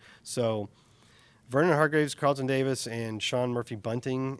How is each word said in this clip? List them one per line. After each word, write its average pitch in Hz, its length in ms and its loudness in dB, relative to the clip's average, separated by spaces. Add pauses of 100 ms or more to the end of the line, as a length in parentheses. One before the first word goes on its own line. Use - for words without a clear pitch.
(240)
So 110 460 -2 (800)
Vernon 151 240 4
Hargraves, 151 420 4
Carlton 139 320 2
Davis, 131 400 0
and 113 340 -6
Sean 123 300 0
Murphy 120 240 -4
Bunting 127 640 -4